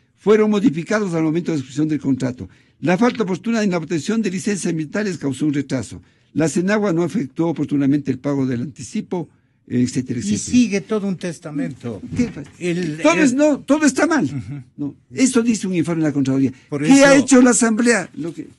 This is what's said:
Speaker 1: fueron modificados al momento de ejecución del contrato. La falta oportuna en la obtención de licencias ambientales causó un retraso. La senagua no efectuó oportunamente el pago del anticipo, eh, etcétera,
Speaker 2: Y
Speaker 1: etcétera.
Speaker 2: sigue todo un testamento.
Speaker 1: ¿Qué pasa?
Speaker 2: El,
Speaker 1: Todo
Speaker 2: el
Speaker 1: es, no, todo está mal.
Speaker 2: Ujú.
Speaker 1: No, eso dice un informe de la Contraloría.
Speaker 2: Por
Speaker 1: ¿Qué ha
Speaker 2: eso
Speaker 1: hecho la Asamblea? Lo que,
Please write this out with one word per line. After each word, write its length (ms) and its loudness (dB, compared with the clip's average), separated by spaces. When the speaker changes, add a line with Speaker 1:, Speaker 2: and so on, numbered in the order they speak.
Speaker 1:
fueron 340 4
modificados 640 0
al 80 0
momento 300 0
de 60 -2
ejecución 280 -2
del 140 -2
contrato. 480 -4
La 180 2
falta 240 2
oportuna 400 -2
en 80 2
la 80 0
obtención 420 -2
de 120 -2
licencias 360 -4
ambientales 500 -4
causó 280 -4
un 80 0
retraso. 480 -6
La 140 2
senagua 460 0
no 100 0
efectuó 440 -4
oportunamente 600 0
el 80 -4
pago 280 -2
del 160 -4
anticipo, 640 -8
eh, 140 0
etcétera, 360 -4
Speaker 2:
Y 40 -6
Speaker 1:
etcétera. 160 -2
Speaker 2:
sigue 420 2
todo 260 -4
un 120 -4
testamento. 840 -8
Speaker 1:
¿Qué 120 0
pasa? 300 -14
Speaker 2:
El, 440 -4
Speaker 1:
Todo 100 4
Speaker 2:
el 80 0
Speaker 1:
es, 140 4
no, 260 2
todo 240 2
está 220 2
mal. 180 0
Speaker 2:
Ujú. 380 -8
Speaker 1:
No, 180 -8
eso 300 2
dice 260 0
un 60 -2
informe 280 0
de 60 2
la 60 -2
Contraloría. 380 0
Speaker 2:
Por 140 -6
Speaker 1:
¿Qué 200 6
ha 100 8
Speaker 2:
eso 100 6
Speaker 1:
hecho 180 6
la 80 8
Asamblea? 640 2
Lo 180 -8
que, 160 -14